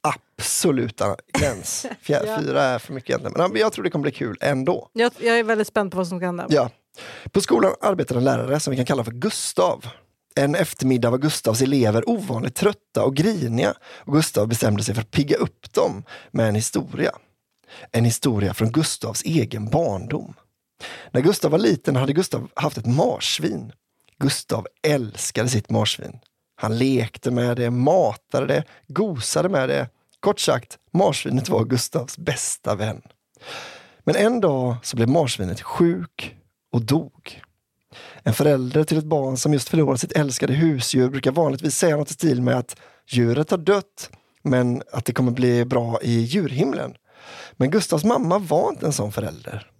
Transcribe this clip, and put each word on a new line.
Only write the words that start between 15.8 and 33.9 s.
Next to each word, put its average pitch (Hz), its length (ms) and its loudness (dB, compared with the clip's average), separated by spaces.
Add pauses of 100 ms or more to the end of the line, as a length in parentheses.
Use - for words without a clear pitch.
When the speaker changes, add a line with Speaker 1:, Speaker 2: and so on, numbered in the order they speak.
Speaker 1:
med 113 180 0
en 104 60 0
historia. - 580 -2 (800)
En 113 120 4
historia 107 500 0
från 113 180 0
Gustavs - 520 -2
egen 113 460 -2
barndom. 113 640 -2 (760)
När - 100 0
Gustav 170 300 2
var 156 80 2
liten 190 380 2
hade 135 160 2
Gustav 143 420 -2
haft 147 240 -2
ett 110 80 -6
marsvin. 151 840 -2 (460)
Gustav - 480 -2 (200)
älskade 120 600 -2
sitt 120 220 -2
marsvin. 113 480 -2 (380)
Han 110 220 -2
lekte 127 520 0
med 120 260 0
det, 120 140 -2
matade 135 760 0
det, 147 180 0 (240)
gosade 160 600 -2
med 135 200 0
det. 139 200 -2 (320)
Kort 202 200 0
sagt, - 380 -2 (140)
marsvinet 160 560 0
var 110 160 2
Gustavs 123 540 -4
bästa - 560 -4
vän. 104 280 -6 (1000)